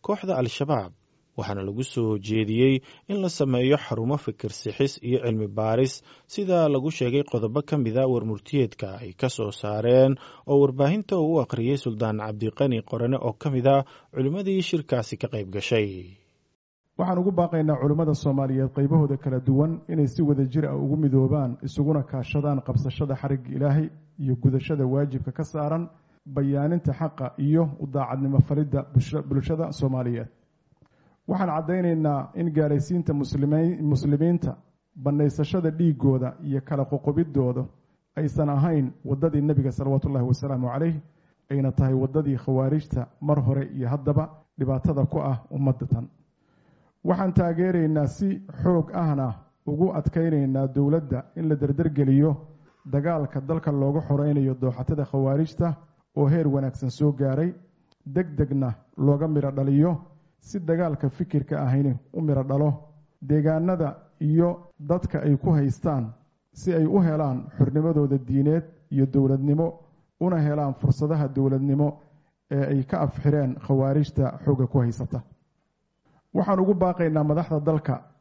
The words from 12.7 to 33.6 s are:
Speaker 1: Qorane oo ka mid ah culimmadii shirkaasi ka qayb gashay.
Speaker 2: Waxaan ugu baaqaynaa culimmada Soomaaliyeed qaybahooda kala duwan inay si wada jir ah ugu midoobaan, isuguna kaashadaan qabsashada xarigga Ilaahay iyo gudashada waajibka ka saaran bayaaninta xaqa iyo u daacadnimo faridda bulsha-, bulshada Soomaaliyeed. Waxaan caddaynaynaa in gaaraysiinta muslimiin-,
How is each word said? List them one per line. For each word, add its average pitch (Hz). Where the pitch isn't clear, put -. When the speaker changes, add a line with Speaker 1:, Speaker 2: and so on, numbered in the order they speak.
Speaker 1:
Qorane 120
oo 117
ka -
mid 127
ah 139
culimmadii 185
shirkaasi 123
ka 117
qayb 98
gashay. 98
Speaker 2:
Waxaan 180
ugu 190
baaqaynaa 156
culimmada 151
Soomaaliyeed 135
qaybahooda 139
kala 131
duwan 151
inay 147
si 143
wada 139
jir 147
ah 139
ugu 143
midoobaan, 135
isuguna 143
kaashadaan 139
qabsashada 135
xarigga 131
Ilaahay 143
iyo 131
gudashada 135
waajibka 135
ka 160
saaran 160
bayaaninta 139
xaqa 139
iyo 151
u 143
daacadnimo 135
faridda 143
bulsha-, 147
bulshada 151
Soomaaliyeed. 123
Waxaan 185
caddaynaynaa 160
in 170
gaaraysiinta 151
muslimiin-, 151